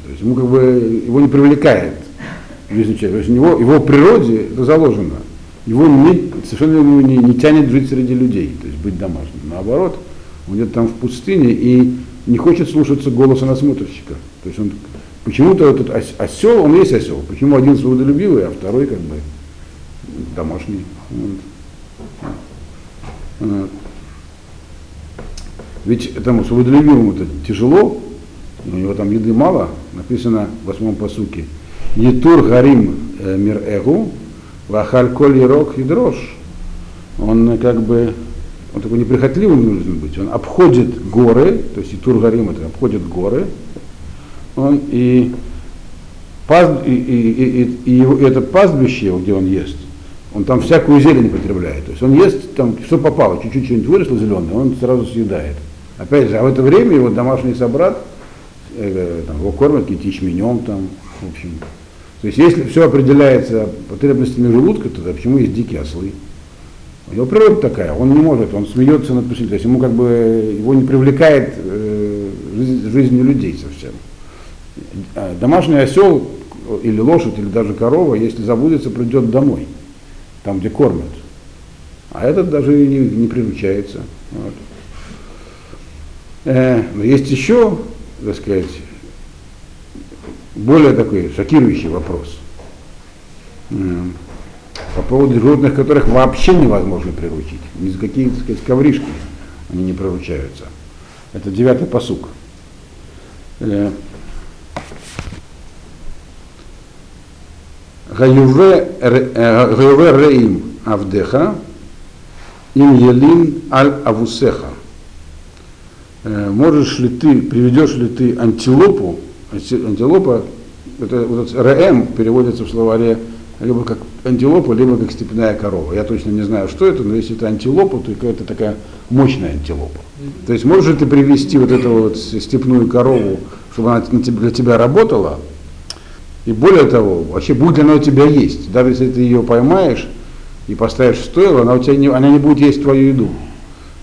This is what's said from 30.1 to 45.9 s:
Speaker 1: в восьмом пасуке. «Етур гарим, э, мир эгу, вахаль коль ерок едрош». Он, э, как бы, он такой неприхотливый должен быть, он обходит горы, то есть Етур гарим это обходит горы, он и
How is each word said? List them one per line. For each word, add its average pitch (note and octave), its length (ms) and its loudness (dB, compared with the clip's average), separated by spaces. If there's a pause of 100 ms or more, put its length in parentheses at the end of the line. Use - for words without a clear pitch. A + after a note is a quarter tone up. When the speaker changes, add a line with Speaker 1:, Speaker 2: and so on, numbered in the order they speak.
Speaker 1:
в - 20 -10
восьмом G2+ 300 -6
пасуке. G2 500 -8 (500)
«Етур B2+ 460 6
гарим, A#2 520 4 (240)
э, F#2+ 180 -4
мир G#2 300 -2
эгу, C3+ 440 -2 (580)
вахаль A2+ 400 0
коль C#3+ 300 4
ерок C3+ 400 2
едрош». E3 360 -2 (1040)
Он, A2+ 320 2
э, A#2 60 0
как A#2 260 0
бы, A#2 300 0 (640)
он - 80 -8
такой A2+ 160 -4
неприхотливый C3+ 580 2
должен F#2 420 0
быть, D2+ 200 -10
он G2 100 -6
обходит B2 840 0
горы, B2 520 4 (120)
то G2+ 60 -8
есть - 140 -10
Етур A#2 260 0
гарим A2+ 300 0
это D#2+ 160 -8
обходит F#2 420 -4
горы, G2+ 380 -4 (1080)
он C#3 260 0 (100)
и B2 440 2 (1120)